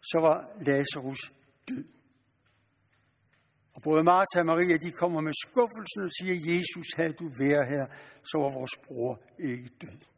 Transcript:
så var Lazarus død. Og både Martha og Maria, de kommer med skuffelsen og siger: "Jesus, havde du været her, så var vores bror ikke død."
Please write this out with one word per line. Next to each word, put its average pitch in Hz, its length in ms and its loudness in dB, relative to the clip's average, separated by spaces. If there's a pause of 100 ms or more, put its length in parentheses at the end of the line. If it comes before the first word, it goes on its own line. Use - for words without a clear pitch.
så - 180 0
var 160 460 2
Lazarus 139 680 -2 (360)
død. - 160 -8 (1900)
Og - 80 -20
både 156 220 4
Martha 180 360 6
og 170 60 4
Maria, 165 320 4
de 160 140 -4
kommer 170 300 0
med 156 120 -2 (120)
skuffelsen 220 560 -2
og 180 180 -4
siger: 185 160 -2 (180)
"Jesus, 175 420 -2
havde 160 180 -2
du 156 260 -10
været 143 280 4
her, 139 200 -2 (360)
så - 140 -4
var 139 140 0
vores 127 320 -8
bror 123 400 -6 (160)
ikke 123 300 -6 (120)
død." - 180 -18 (180)